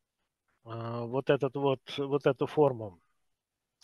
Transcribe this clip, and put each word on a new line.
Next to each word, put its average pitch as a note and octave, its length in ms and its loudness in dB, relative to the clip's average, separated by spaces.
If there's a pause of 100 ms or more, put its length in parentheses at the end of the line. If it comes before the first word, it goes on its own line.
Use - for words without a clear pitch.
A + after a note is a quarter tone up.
(640)
э, - 20 -20
вот A#2 640 -4
этот C3+ 240 0
вот, C#3 260 0 (160)
вот C#3+ 300 0
эту C#3+ 180 0
форму, A#2+ 540 0 (840)